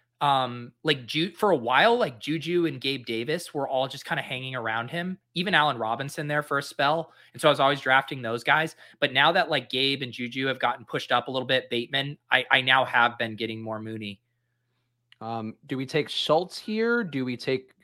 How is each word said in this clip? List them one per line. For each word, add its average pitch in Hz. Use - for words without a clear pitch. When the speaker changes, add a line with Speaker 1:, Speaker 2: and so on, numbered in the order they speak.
Speaker 1:
um, 127
like, 143
Ju-, 165
for 208
a 165
while, 135
like, 151
Juju 165
and 135
Gabe 135
Davis 123
were 139
all 135
just 131
kinda 147
hanging 131
around 117
him. 175
Even 180
Allen 147
Robinson 135
there 147
for 143
a 139
spell. 151
And -
so 160
I -
was 139
always 139
drafting 135
those 117
guys. 151
But 135
now 143
that, 175
like, 139
Gabe 135
and 123
Juju 123
have 131
gotten 123
pushed -
up 123
a -
little 127
bit, 131
Bateman, 139
I, 127
I 131
now 131
have 120
been 110
getting 110
more 110
Mooney. 107
Speaker 2:
Um, 110
do 139
we 131
take 147
Schultz -
here? 226
Do 139
we 127
take 131